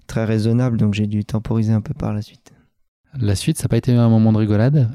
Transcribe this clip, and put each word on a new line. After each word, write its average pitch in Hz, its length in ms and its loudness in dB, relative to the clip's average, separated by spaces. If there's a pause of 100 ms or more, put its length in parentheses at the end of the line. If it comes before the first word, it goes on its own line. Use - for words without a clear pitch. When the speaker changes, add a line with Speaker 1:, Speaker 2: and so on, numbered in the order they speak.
Speaker 1:
très 113 200 -4
raisonnable, 113 500 0
donc 104 160 0
j'ai 107 140 -2
dû 104 180 -4
temporiser 110 480 -2
un 107 80 2
peu - 140 -8
par 107 180 -6
la 104 80 -6
suite. - 320 -18 (680)
Speaker 2:
La 101 160 0
suite, 156 220 -2
ça - 80 -4
n'a - 40 -4
pas 117 100 0
été 123 140 0
un 120 180 4
moment 110 220 4
de 107 60 2
rigolade. 110 560 2